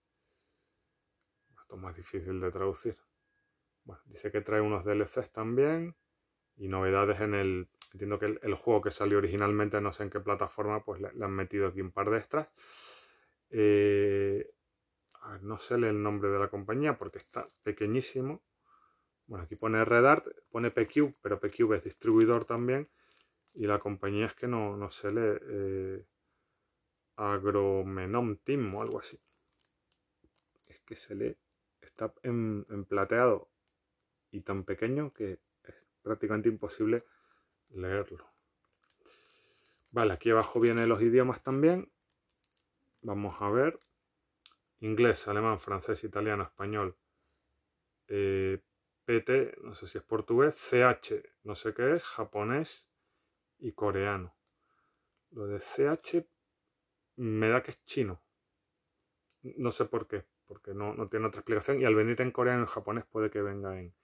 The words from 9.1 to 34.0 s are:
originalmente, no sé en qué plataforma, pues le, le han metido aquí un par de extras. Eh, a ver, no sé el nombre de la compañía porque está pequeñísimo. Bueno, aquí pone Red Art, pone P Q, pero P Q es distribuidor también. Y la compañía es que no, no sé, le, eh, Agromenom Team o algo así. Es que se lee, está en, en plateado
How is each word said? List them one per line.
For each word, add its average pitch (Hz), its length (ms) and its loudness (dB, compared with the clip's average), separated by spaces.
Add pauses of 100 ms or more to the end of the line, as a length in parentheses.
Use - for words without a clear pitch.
originalmente, 104 600 0
no 101 120 -4
sé 104 120 -8
en 95 60 -8
qué 104 100 -6
plataforma, 104 640 -4
pues 95 160 -10
le, 101 120 -8
le - 120 -8
han 98 80 -4
metido 95 360 -2
aquí 92 120 -6
un 92 120 -6
par 98 180 -2
de 110 80 2
extras. 156 300 -4 (1000)
Eh, 101 1000 4 (720)
a 104 120 -14
ver, 95 100 -14
no 104 160 -8
sé - 160 -4
el 107 280 2
nombre 104 280 0
de 101 80 2
la 101 100 2
compañía 117 500 -2
porque - 200 -12
está - 280 -10 (160)
pequeñísimo. 127 800 -4 (840)
Bueno, 92 180 -10
aquí 92 120 -12
pone 110 280 2
Red 120 200 8
Art, 147 220 6 (240)
pone 117 200 -2
P 117 160 0
Q, 147 340 2
pero 101 200 -4
P 101 100 -4
Q 110 240 2
es - 100 -2
distribuidor 113 600 4
también. 123 440 -2 (680)
Y 107 120 -4
la 104 120 2
compañía 101 480 -2
es - 80 -8
que - 120 -8
no, 107 300 -4
no 101 140 -8
sé, - 200 -6
le, 107 380 0
eh, 95 580 -6 (1080)
Agromenom 98 1200 0
Team 127 380 -2
o 107 80 -6
algo - 180 -6
así. - 180 -18 (1500)
Es - 140 -20
que - 120 -16
se - 200 -14
lee, 110 220 -4 (440)
está - 320 -8 (100)
en, 113 480 -2
en 101 140 -8
plateado 110 640 2 (800)